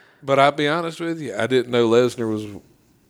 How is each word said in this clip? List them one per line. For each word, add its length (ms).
But 160
I'll 140
be 160
honest 320
with 200
you, 160
I 100
didn't 240
know 180
Lesnar 420
was 140